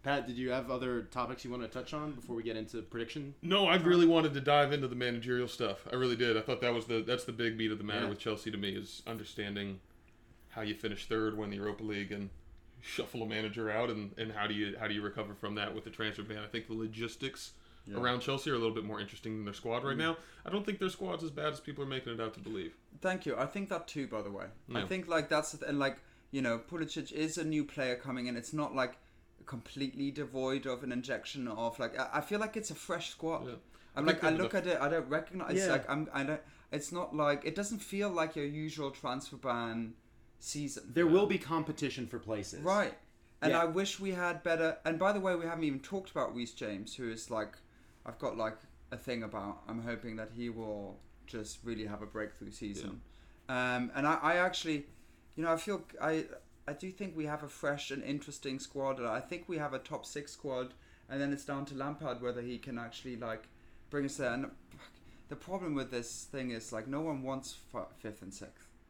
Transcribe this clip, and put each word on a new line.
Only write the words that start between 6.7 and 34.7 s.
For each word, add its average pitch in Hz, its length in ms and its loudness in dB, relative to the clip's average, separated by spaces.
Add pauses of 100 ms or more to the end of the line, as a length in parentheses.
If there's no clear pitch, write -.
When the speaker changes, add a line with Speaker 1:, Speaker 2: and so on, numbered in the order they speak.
Speaker 2:
was 113 120 2
the, 113 160 4
that's 123 220 2
the 127 80 -4
big 113 240 2
meat 110 140 4
of 107 80 0
the 104 60 -4
matter 104 180 0
Speaker 1:
Yeah. 101 80 2
Speaker 2:
with 101 80 -2
Chelsea 110 320 0
to 101 80 -2
me, 98 180 0
is - 300 -8
understanding 101 760 -4 (680)
how 113 120 -8
you 107 120 0
finish 104 340 -4
third, 110 300 4
win 104 120 0
the 101 60 -2
Europa 101 280 -2
League, 101 280 -2
and 101 160 -2 (540)
shuffle - 400 -4
a 110 40 -2
manager 107 440 0
out, 117 180 4
and, 107 300 -2
and 110 140 -2
how 104 140 0
do 107 80 2
you, 104 240 0
how 110 80 -2
do 104 80 0
you 104 80 0
recover 101 320 -4
from 104 200 -4
that 104 200 -2
with 107 100 -6
the 113 60 -8
transfer 107 320 -2
ban? 107 220 -6
I 107 40 -12
think 113 180 -4
the 113 80 -4
logistics 113 800 -4 (340)
Speaker 3:
Yeah. 101 120 -8
Speaker 2:
around 123 220 2
Chelsea 139 300 0
are 135 40 4
a 120 40 2
little 113 160 2
bit 113 100 0
more 104 160 -4
interesting 110 360 -6
than 107 100 -4
their 101 80 -4
squad 120 300 -2
right 139 120 2
Speaker 3:
Mm. 151 40 0
Speaker 2:
now. 165 160 2 (280)
I - 60 -6
don't 202 160 0
think 208 140 -2
their 190 100 2
squad's 180 340 -4
as 160 60 -4
bad 147 240 0
as 143 60 -10
people 143 220 -6
are 135 60 -2
making 127 240 -4
it 113 80 -4
out 110 140 -2
to 110 60 -14
believe. 98 340 -4 (260)
Speaker 3:
Thank 185 240 0
you. 139 140 0
I 135 80 2
think 196 240 -4
that 170 180 -2
too, 139 180 -4
by 107 140 -4
the 101 100 -4
way. 95 160 -6 (280)
I 110 60 2
Speaker 2:
Yeah. 95 60 0
Speaker 3:
think, 180 220 -2
like, 160 220 2
that's 151 220 2
the 147 60 -10
th-, - 120 -4
and, 143 80 2
like, 135 200 2 (320)
you 135 120 0
know, 117 160 4
Pulisic 156 540 -4
is 156 260 0
a 160 60 0
new 151 200 4
player 131 320 0
coming 127 300 -4
in. 120 100 -2
It's 117 160 -6
not, 151 220 -2
like, 127 240 0 (480)
completely 135 640 -4
devoid 131 560 0
of 127 160 -2
an 127 100 -4
injection 123 560 -2
of, 117 300 -2
like, 120 200 -2
I, 131 160 0
I 202 60 4
feel 208 200 -2
like 214 160 -2
it's 208 140 -4
a 151 40 -6
fresh 170 360 -4
squad. 160 360 -2
Speaker 2:
Yeah. 123 60 -6 (440)
Speaker 3:
I'm 143 80 2
Speaker 2:
I - 40 6
Speaker 3:
like, 160 120 6
Speaker 2:
think - 40 2
Speaker 3:
I 160 120 8
Speaker 2:
that 175 60 4
Speaker 3:
look - 100 2
Speaker 2:
the 196 60 4
Speaker 3:
at 175 80 2
it, 175 140 4